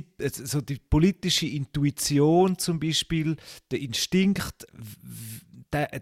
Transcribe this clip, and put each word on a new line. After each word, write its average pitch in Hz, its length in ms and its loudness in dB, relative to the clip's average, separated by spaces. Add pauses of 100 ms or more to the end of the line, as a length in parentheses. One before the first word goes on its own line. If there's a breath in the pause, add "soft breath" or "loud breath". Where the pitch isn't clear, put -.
(180)
äh, 139 120 -4
so 135 300 -4
die 139 200 -6
politische 170 680 2
Intuition 147 1080 2
zum 165 240 -2
Beispiel, 160 560 -2 (340 loud breath)
der 127 80 -2
Instinkt, 185 920 0
w-, 113 100 -18 (180)
w-, 113 380 -14 (340)
den, 147 140 -2 (140)